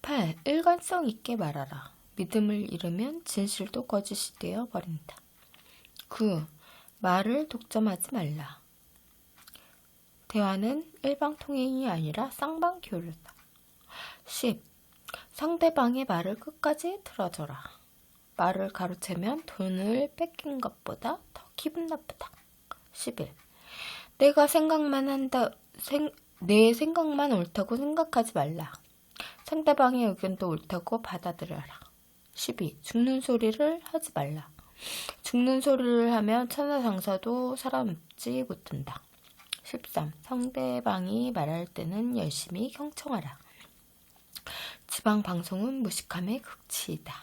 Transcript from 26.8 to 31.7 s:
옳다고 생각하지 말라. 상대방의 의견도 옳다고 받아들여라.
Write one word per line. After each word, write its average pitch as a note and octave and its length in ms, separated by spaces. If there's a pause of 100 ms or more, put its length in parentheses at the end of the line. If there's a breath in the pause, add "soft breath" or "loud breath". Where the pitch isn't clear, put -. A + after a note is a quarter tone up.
옳다고 G3+ 460
생각하지 D4 580
말라. D#3 380 (720 loud breath)
상대방의 C#4+ 640
의견도 F#3+ 420
옳다고 F3 520
받아들여라. F3 800 (540)